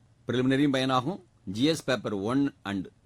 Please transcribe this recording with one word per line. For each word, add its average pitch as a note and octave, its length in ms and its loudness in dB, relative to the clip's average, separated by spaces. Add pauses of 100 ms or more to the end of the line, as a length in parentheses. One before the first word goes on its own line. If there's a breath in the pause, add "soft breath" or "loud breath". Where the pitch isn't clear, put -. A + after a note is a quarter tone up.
(280)
ப்ரிலிமினரியும் C3+ 480 2
பயனாகும், C3 440 0 (240)
ஜி G#2 200 -4
எஸ் D#3 200 2
பேப்பர் A2+ 380 -2
ஒன் B2+ 220 2 (200)
and G2 200 -4 (220)